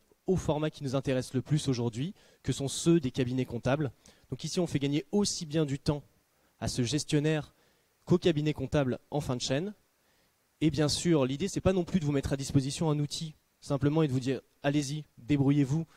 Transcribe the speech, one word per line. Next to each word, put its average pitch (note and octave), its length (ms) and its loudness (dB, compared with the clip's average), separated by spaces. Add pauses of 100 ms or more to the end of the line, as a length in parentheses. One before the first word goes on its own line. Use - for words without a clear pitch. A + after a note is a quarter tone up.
(260)
au F#3 100 2
format D#3 340 0
qui - 140 -10
nous C3 100 -2
intéresse C3 400 -2
le B2 80 0
plus D3 260 0
aujourd'hui, A#2+ 460 -2 (280)
que C#3 100 -2
sont C#3 160 -4
ceux E3+ 320 4
des B2+ 100 -2
cabinets B2+ 340 -2
comptables. B2+ 460 -2 (400)
Donc - 140 -8
ici, D#3+ 160 -4
on E3+ 60 0
fait D3+ 120 0
gagner C#3+ 340 0
aussi G#3 320 0
bien D#3 200 0
du C#3 140 -2
temps D3 240 -2 (580)
à A2+ 80 -4
ce C3 140 -2
gestionnaire D3 720 -2 (500)
qu'au F3 140 4
cabinet D3+ 340 2
comptable C3+ 460 -2 (120)
en D3 100 -2
fin C3+ 160 -2
de B2 40 -6
chaîne. E3+ 340 -2 (840)
Et D#3+ 100 4
bien D3 180 2
sûr, D#3 360 2
l'idée, C#3 240 -2
c'est - 140 -6
pas F#3+ 100 4
non F3+ 120 0
plus F#3 160 0
de D3 40 -4
vous D3 80 0
mettre C#3 220 0
à - 20 0
disposition C#3 540 0
un D3 80 0
outil D#3 360 -6 (260)
simplement D3 420 0
et D3+ 60 4
de B2+ 40 -4
vous C3 80 0
dire « B2+ 200 -2 (220)
allez-y, C#3+ 420 -2 (140)
débrouillez-vous, C#3+ 680 2 (100)